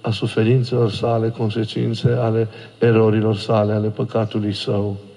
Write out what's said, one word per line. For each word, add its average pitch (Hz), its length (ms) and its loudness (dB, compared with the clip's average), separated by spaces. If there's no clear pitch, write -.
a - 100 -4
suferințelor 120 800 0
sale, 113 380 -2
consecințe 113 800 -2
ale 113 400 0
erorilor 110 580 4
sale, 104 360 0
ale 107 160 0
păcatului 107 640 -2
său. 101 440 -4